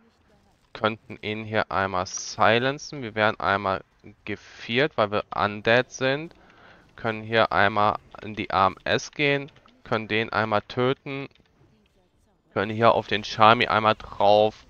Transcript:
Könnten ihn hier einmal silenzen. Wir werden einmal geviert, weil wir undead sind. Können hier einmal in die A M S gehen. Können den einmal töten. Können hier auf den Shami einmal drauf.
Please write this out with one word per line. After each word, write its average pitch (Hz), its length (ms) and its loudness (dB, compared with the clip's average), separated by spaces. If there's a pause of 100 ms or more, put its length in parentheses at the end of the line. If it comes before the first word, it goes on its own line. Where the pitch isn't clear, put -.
(720)
Könnten 107 480 -4
ihn 107 240 -8
hier 107 260 -2
einmal 95 360 -2
silenzen. 131 960 0
Wir 110 120 -10
werden 107 240 2
einmal 98 460 0 (400)
geviert, 117 720 -4
weil 104 140 0
wir 104 120 -2 (100)
undead 104 580 0
sind. 139 440 -6 (640)
Können 110 260 -6
hier 110 300 2
einmal 104 460 2 (220)
in 107 140 -12
die 101 160 -8
A 95 160 4
M 92 160 -4
S - 280 -4
gehen. 143 380 -2 (360)
Können 110 240 -4
den 110 200 -2
einmal 107 340 0
töten. 135 640 -4 (1200)
Können 107 180 -4
hier 113 220 6
auf 110 120 0
den 104 180 -4
Shami 113 440 4
einmal 110 280 2
drauf. 104 760 2